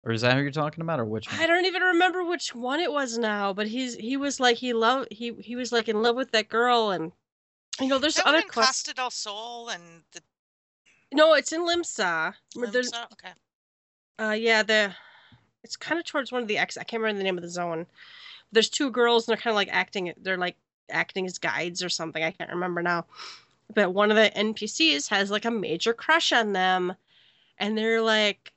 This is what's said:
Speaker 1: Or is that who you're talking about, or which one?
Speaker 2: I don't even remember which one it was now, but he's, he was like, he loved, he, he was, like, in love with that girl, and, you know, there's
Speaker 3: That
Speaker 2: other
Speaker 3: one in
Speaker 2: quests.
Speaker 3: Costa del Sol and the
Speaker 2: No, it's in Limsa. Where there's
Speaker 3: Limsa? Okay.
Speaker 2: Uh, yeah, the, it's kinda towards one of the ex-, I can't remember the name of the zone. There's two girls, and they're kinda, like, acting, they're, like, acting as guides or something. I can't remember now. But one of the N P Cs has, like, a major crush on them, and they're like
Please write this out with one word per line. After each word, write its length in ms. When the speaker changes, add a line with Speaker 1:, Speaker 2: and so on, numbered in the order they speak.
Speaker 1:
Or 80
is 100
that 140
who 60
you're 80
talking 320
about, 180
or 60
which 240
one? 100
Speaker 2:
I 60
don't 180
even 180
remember 420
which 300
one 260
it 120
was 260
now, 360
but 120
he's, 280
he 240
was 220
like, 160
he 180
loved, 360
he, 300
he 160
was, 160
like, 160
in 140
love 140
with 160
that 180
girl, 400
and, 220
you 80
know, 100
there's 180
Speaker 3:
That 100
Speaker 2:
other 120
Speaker 3:
one 60
in 60
Speaker 2:
quests. 320
Speaker 3:
Costa 120
del 160
Sol 600
and 320
the 80
Speaker 2:
No, 220
it's 180
in 100
Limsa. 720
Where 160
there's 220
Speaker 3:
Limsa? 200
Okay. 200
Speaker 2:
Uh, 140
yeah, 300
the, 320
it's 120
kinda 280
towards 280
one 100
of 60
the 100
ex-, 200
I 60
can't 180
remember 160
the 60
name 120
of 60
the 80
zone. 360
There's 180
two 200
girls, 360
and 100
they're 60
kinda, 140
like, 140
acting, 460
they're, 220
like, 180
acting 380
as 120
guides 440
or 60
something. 340
I 80
can't 200
remember 300
now. 240
But 180
one 180
of 60
the 220
N 160
P 140
Cs 400
has, 220
like, 140
a 60
major 420
crush 400
on 200
them, 420
and 180
they're 240
like 560